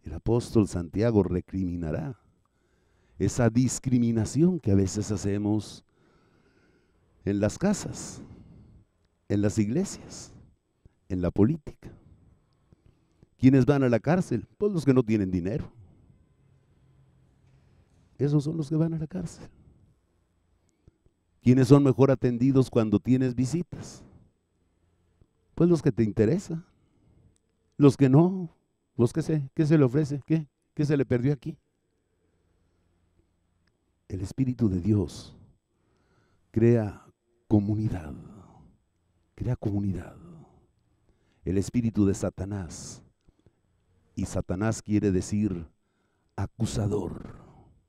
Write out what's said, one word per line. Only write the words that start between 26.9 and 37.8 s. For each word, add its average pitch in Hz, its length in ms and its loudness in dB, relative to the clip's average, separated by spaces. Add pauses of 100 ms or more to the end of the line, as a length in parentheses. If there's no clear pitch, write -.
Los 143 200 6
que 135 120 4
no, 175 400 4 (520)
Pues, 123 120 2
¿qué 156 100 -4
se, 151 320 -4
qué 160 100 2
se 156 140 4
le 139 40 6
ofrece? 135 440 0
¿Qué? 156 200 -2 (280)
¿Qué 151 100 -2
se 147 100 0
le 131 120 0
perdió 127 260 0
aquí? - 240 -10 (2500)
El 95 140 -12
Espíritu 120 480 -2
de 92 100 0
Dios 95 560 -2 (1160)
crea 113 520 2 (440)
comunidad. 104 640 0 (1200)